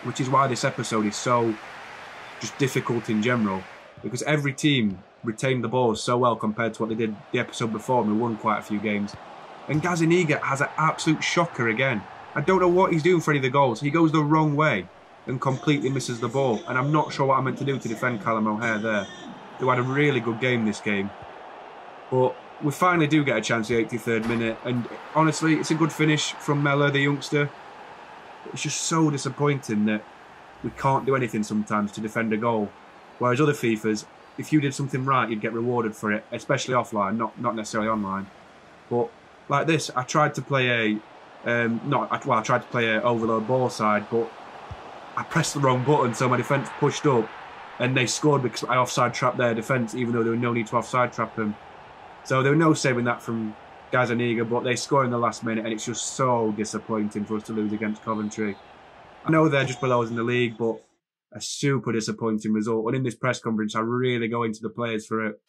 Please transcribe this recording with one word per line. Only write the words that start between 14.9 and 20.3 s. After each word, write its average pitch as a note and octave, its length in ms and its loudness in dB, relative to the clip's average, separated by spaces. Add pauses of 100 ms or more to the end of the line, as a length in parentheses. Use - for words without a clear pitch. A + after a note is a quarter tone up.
and B2+ 160 -4
completely C3+ 480 0
misses B2+ 300 -4
the A#2+ 80 -2
ball, B2 400 0
and B2+ 100 -2
I'm C#3 140 2
not D3 200 2
sure C#3+ 140 0
what C3 140 4
I'm B2+ 60 0
meant B2+ 120 -2
to C3+ 80 -4
do C3+ 140 0
to - 80 -8
defend A2+ 360 -2
Callum A2 220 2
O'Hare A2 320 0
there, G#2 300 0 (500)
who B2+ 120 0
had B2 100 4
a B2 40 2
really C#3 360 2
good A2+ 200 -2